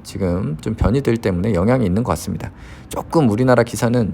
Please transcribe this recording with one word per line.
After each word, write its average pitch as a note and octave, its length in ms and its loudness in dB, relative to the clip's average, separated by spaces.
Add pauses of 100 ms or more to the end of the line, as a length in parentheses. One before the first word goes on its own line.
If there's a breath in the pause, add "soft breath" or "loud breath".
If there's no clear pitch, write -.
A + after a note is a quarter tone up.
지금 F#2 580 -4
좀 - 140 -4
변이들 A#2 420 2
때문에 G2+ 380 0
영향이 A2 320 2
있는 F#2+ 160 0
것 G#2+ 80 -2
같습니다. - 400 -6 (400 loud breath)
조금 D3 400 0
우리나라 A#2+ 320 4
기사는 A2+ 520 0